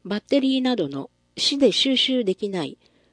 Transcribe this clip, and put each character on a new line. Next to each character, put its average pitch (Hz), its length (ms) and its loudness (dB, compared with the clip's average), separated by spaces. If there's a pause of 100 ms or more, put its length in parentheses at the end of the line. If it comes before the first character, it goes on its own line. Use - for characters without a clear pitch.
バ 202 160 -6
ッ - 20 -20
テ 285 160 2
リ 262 200 0
ー - 20 -2
な 254 160 0
ど 156 100 -2
の 139 220 -8 (260)
市 - 220 -2
で 254 160 6
収 269 240 0
集 254 260 0
で 190 120 0
き - 120 -6
な 185 160 -4
い - 140 -10 (360)